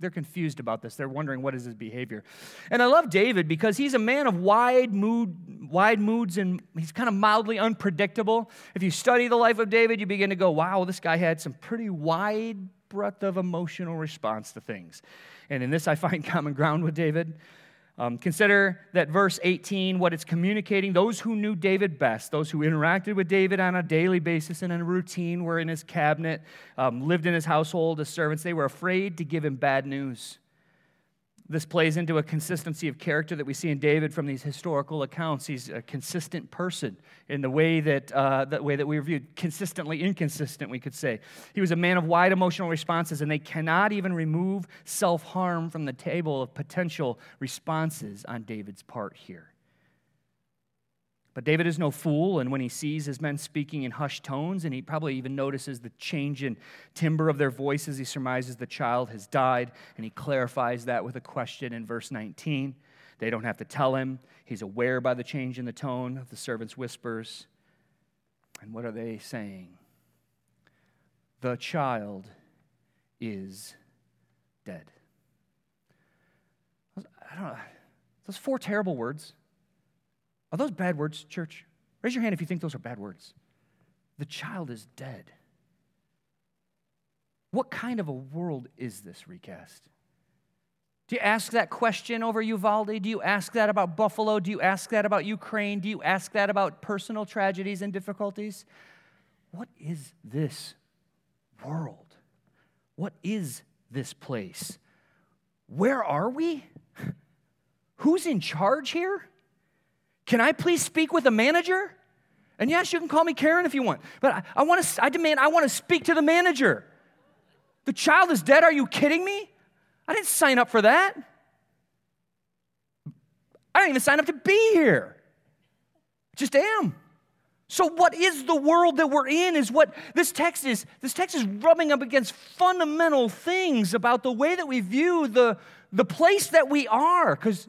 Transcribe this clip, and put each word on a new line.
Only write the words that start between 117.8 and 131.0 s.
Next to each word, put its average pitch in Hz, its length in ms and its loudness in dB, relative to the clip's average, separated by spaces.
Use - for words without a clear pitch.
"The 269 60 -2
child 339 380 6
is 233 120 2
dead, 269 200 8
are 330 100 8
you 277 140 0
kidding 320 380 2
me? 403 260 -6
I 320 80 0
didn't 415 120 -2
sign 269 320 4
up 240 100 4
for 220 140 4
that. 339 340 6
I 359 60 8
didn't 381 100 4
even 262 100 2
sign 285 200 4
up 294 60 2
to 330 60 -2
be 415 420 4
here. 262 420 4
Just - 180 -2
am." 370 400 4
So 370 160 2
what 339 280 4
is 330 300 0
the 320 120 2
world 320 400 6
that 311 140 4
we're 277 180 4
in 339 260 2
is 262 160 2
what 285 240 6
this 311 180 2
text 339 320 0
is. 247 220 0